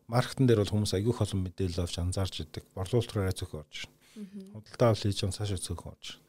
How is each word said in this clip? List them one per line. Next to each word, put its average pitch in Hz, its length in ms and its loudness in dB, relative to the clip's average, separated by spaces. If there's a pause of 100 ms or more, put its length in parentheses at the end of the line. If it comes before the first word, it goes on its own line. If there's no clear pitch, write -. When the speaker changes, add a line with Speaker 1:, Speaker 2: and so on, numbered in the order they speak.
Speaker 1:
маркетинг 123 400 2
дээр 110 160 8
бол 95 100 -2
хүмүүс 104 220 2
аягүй 107 160 2
их - 100 0
олон 101 220 0
мэдээлэл 90 400 -2
авч - 160 -6
анзаарч 92 420 -2
идэг. - 300 -12
Борлуулалт 98 400 0
руу 104 100 0
арай 92 140 0
цөөхөн 78 260 -8
орж - 120 -20 (100)
ирнэ. - 100 -18 (220)
Speaker 2:
Мгм. 202 240 -14 (180)
Speaker 1:
Худалдаа 113 320 2
авалт - 140 2
хийж 101 160 0
байгаа 95 180 -2
цаашаа 101 220 -4
цөөхөн - 320 -8
орж - 160 -20
ирнэ. - 200 -16